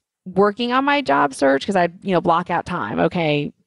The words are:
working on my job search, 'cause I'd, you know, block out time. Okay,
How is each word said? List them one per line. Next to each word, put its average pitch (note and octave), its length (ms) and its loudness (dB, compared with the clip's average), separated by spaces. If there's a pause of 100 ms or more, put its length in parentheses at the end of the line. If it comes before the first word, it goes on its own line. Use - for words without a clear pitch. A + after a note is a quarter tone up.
(240)
working G3+ 480 0
on C4+ 120 0
my C#4+ 180 2
job C#4 320 0
search, C4+ 320 0
'cause G3+ 80 -2
I'd, F3 180 2 (120)
you F#3+ 80 -2
know, E3+ 80 4
block E3+ 300 0
out E3+ 140 -2
time. D#3 360 -6
Okay, D#3+ 520 0 (140)